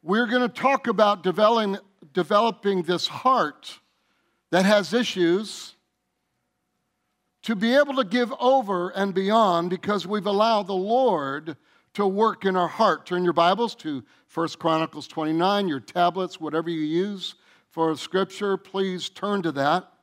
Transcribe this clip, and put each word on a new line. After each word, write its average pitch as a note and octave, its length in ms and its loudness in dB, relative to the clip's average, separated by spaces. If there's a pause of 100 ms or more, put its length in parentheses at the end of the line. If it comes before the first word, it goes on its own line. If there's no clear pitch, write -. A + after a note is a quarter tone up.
We're G#3+ 240 0
gonna B3 220 0
talk C4+ 400 0
about G#3 340 2
developing, G3+ 560 2 (360)
developing G3+ 680 0
this E3 240 -2
heart G3+ 720 -2 (720)
that F3+ 140 4
has G3 280 4
issues G3 840 -2 (1700)
to A3+ 120 -2
be A3+ 220 2
able C#4+ 180 2
to C4 100 0
give G#3+ 360 -2
over G3+ 480 2
and G3 260 -4
beyond F#3+ 560 2
because F#3+ 340 -4
we've G3 220 -4
allowed G#3 400 2
the G3 80 -6
Lord F3 840 -2 (380)
to G3+ 140 0
work G3+ 360 0
in F#3+ 120 2
our F3+ 100 2
heart. E3 400 2
Turn F3+ 160 -2
your F3 120 2
Bibles F#3+ 420 2
to C#3+ 260 -8 (240)
First E3 320 -6
Chronicles D#3+ 480 -2
twenty-nine, F3+ 600 0
your C#3+ 100 -4
tablets, F3 600 -2
whatever D#3+ 300 -4
you D#3+ 100 -4
use F3+ 560 -4 (320)
for D#3+ 280 -2
scripture, F#3+ 600 -4
please F#3+ 520 -6
turn G3+ 340 -4
to E3 100 -2
that. C#3+ 360 0 (140)